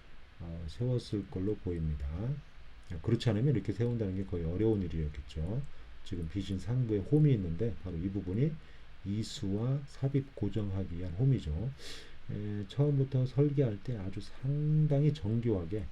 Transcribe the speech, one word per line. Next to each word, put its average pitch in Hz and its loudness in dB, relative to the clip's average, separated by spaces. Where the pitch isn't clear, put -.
어, 85 -8
세웠을 117 -2
걸로 98 0
보입니다. 80 -2
그렇지 117 2
않으면 135 4
이렇게 101 0
세운다는 110 0
게 98 -2
거의 87 -2
어려운 98 2
일이었겠죠. 80 -2
지금 87 -4
비신 95 -2
상부에 110 2
홈이 143 6
있는데 95 0
바로 85 -4
이 85 0
부분이 98 0
이수와 107 -2
삽입 139 -2
고정하기 98 -2
위한 87 -4
홈이죠. 104 2
에, 104 -4
처음부터 135 2
설계할 139 4
때 123 -4
아주 98 -4
상당히 147 4
정교하게 104 0